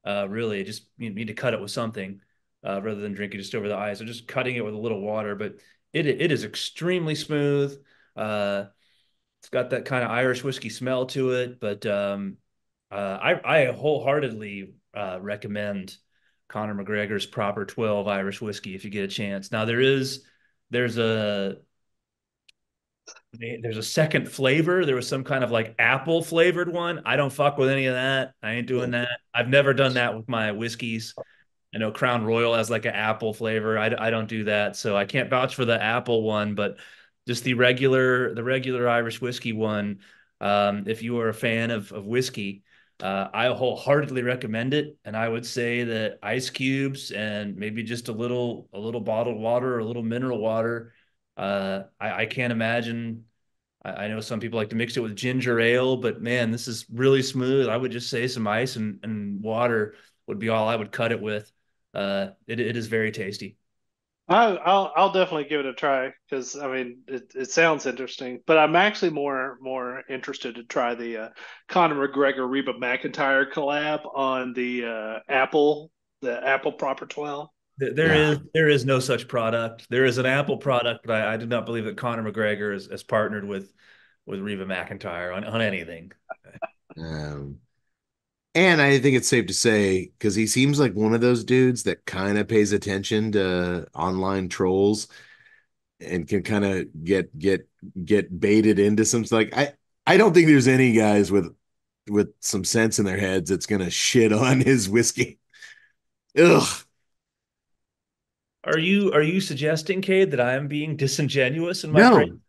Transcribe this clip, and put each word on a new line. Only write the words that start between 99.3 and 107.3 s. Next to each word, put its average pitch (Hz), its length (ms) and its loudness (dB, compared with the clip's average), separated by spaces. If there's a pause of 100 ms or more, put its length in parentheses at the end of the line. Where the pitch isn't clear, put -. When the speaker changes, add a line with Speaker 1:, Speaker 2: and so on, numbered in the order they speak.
Speaker 2:
like, 113 260 2
I, 143 180 2 (300)
I 180 120 6
don't 208 180 8
think 165 140 10
there's 135 180 8
any 131 280 6
guys 104 360 6
with, 95 240 2 (540)
with 104 220 2 (100)
some 95 240 -2
sense 113 340 2
in 104 60 2
their 95 140 0
heads 95 320 0
that's 92 160 0
gonna 95 220 0
shit 110 440 4
on 131 280 4
his 123 280 4
whiskey. 117 500 0 (1000)
Ugh. 170 300 8 (2000)